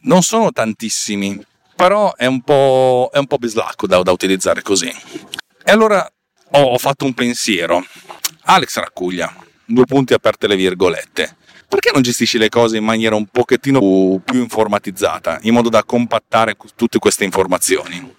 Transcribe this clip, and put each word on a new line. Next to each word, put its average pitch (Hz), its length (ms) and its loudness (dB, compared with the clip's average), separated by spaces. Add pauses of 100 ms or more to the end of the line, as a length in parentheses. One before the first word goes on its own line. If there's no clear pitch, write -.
Non 175 160 4
sono 214 300 0
tantissimi, 104 920 -6 (320)
però 196 400 2
è 123 120 -2
un 131 140 -2
po', 131 720 2
è 143 60 0
un 139 80 0
po' 139 120 -2
bislacco 113 500 -6
da, 90 160 2
da 90 80 2
utilizzare 92 500 0
così. 87 260 -2
E - 840 -8
allora 214 360 2 (440)
ho, 143 100 4
ho 123 160 2
fatto 139 280 -2
un 131 100 0
pensiero. 92 680 -2 (600)
"Alex 170 340 0
Raccuglia, 90 580 -6 (300)
due 123 200 4
punti 131 280 0
aperte 110 340 0
le 101 80 2
virgolette, 90 840 -2 (300)
perché 403 240 -2
non 143 120 2
gestisci 120 340 -2
le 110 120 2
cose 113 280 0
in 107 60 -4
maniera 110 320 0
un 107 100 -2
pochettino 127 540 0
più, 95 440 2
più 123 180 -2
informatizzata, 98 1000 -4
in 113 120 0
modo 117 160 2
da 110 140 2
compattare 113 720 -2
cu-, - 200 -20
tutte 117 240 -2
queste - 240 0
informazioni?" 87 960 -4